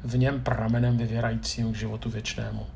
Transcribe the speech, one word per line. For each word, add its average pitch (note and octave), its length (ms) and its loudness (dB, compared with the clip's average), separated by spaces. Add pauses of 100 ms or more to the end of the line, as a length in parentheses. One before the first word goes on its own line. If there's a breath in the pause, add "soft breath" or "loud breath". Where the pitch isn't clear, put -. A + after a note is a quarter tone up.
v A#2+ 140 0
něm C3 260 2
pramenem A#2 540 4
vyvěrajícím A2+ 760 0
k - 20 -2
životu A2 340 -4
věčnému. G#2+ 560 -6 (100)